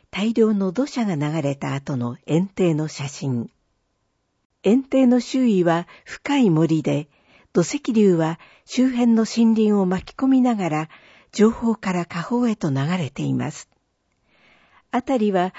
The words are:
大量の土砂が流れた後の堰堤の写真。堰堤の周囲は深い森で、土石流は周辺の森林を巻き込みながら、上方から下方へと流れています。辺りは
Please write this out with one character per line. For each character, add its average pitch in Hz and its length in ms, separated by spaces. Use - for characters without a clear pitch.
大 220 240
量 220 220
の 190 160
土 254 160
砂 233 180
が 190 100
流 147 280
れ 139 120
た 139 200
後 139 200
の 120 300
堰 170 220
堤 175 260
の 156 140
写 143 200
真。 127 440
堰 240 200
堤 262 220
の 247 140
周 262 260
囲 190 180
は 170 240
深 - 340
い 226 100
森 160 320
で、 147 260
土 180 80
石 294 200
流 202 220
は 160 240
周 262 240
辺 240 220
の 220 160
森 226 260
林 214 200
を 196 120
巻 185 300
き - 0
込 269 100
み 262 160
な 247 140
が 185 140
ら、 151 200
上 220 200
方 226 240
か 185 180
ら 175 120
下 170 180
方 240 240
へ 214 80
と 160 160
流 135 60
れ 147 140
て - 100
い 135 140
ま 127 160
す。 - 180
辺 247 360
り 202 40
は 185 280